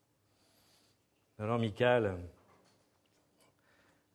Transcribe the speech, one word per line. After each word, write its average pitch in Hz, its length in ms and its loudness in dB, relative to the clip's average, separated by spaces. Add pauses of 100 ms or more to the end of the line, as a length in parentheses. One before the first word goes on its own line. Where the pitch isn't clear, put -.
(1400)
Alors 110 200 -2
Michal, 113 600 2 (2000)